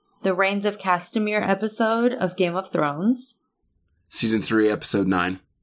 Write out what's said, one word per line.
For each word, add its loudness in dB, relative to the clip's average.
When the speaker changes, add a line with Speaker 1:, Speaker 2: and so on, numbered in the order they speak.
Speaker 1:
the 2
Reigns 0
of -2
Castamere -2
episode 0
of -4
Game 0
of -6
Thrones. -2
Speaker 2:
Season 0
three, 2
episode 0
nine. 0